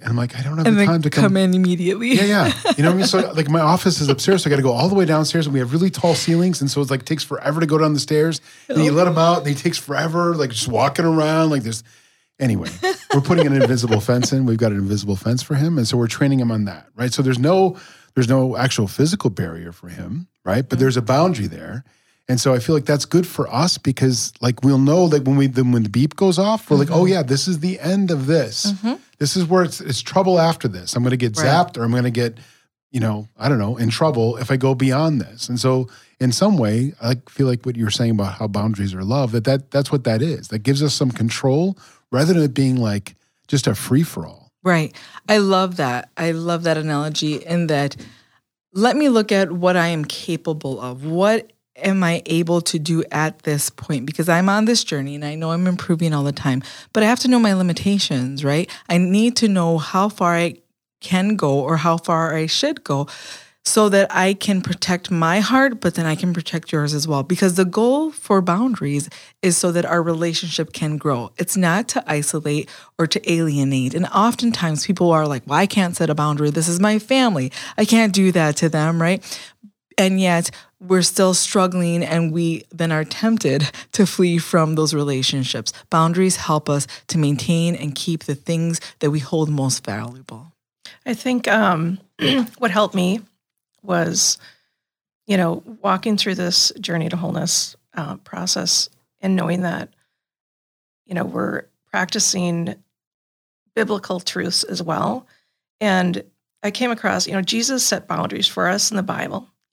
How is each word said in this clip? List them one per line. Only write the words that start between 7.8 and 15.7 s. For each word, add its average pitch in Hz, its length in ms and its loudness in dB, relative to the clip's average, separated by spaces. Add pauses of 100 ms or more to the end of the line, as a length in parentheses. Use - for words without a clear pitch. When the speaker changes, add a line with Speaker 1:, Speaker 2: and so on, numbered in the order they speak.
Speaker 1:
the 139 60 0
stairs. 151 400 0 (280)
And 160 160 2
you 151 60 4
Speaker 2:
Oh. 147 40 2
Speaker 1:
let 180 120 6
him 160 120 2
out, 170 200 4
and 147 80 -4
he 143 80 0
takes 170 240 -2
forever, 170 560 -2
like, 143 160 -2
just 110 160 -6
walking 135 380 0
around, 160 460 2
like, 139 120 0
there's – 110 220 -8 (560)
anyway, 98 300 0 (440)
we're 143 60 6
putting 160 260 4
an 139 60 2
invisible 120 480 2
fence 123 320 0
in. 135 140 2
We've 113 120 2
got 110 140 2
an 101 60 -2
invisible 101 360 -2
fence 117 300 -2
for 151 100 -4
him, 156 240 2